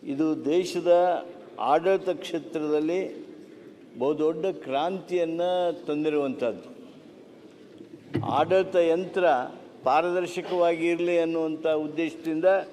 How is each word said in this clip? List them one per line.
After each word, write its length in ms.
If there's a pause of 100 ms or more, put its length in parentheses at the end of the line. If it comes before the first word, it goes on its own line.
ಇದು 400
ದೇಶದ 800 (360)
ಆಡಳಿತ 480
ಕ್ಷೇತ್ರದಲ್ಲಿ 1160 (720)
ಬಹುದೊಡ್ಡ 540
ಕ್ರಾಂತಿಯನ್ನು 1300
ತಂದಿರುವಂಥದ್ದು. 920 (1500)
ಆಡಳಿತ 520
ಯಂತ್ರ 480 (600)
ಪಾರದರ್ಶಕವಾಗಿ 1040
ಇರಲಿ 300
ಅನ್ನುವಂಥ 480
ಉದ್ದೇಶದಿಂದ 760 (280)